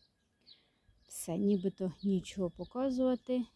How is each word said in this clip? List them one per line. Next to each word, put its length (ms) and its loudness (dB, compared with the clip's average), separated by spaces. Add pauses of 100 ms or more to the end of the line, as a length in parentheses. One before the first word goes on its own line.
(1200)
все, 160 -4
нібито 540 2 (100)
нічого 480 0
показувати. 960 0 (120)